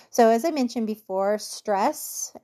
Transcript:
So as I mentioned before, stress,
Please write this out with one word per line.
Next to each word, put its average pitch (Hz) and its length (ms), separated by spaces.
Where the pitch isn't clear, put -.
So 226 200
as 233 140
I 330 60
mentioned 247 380
before, 208 500
stress, - 1040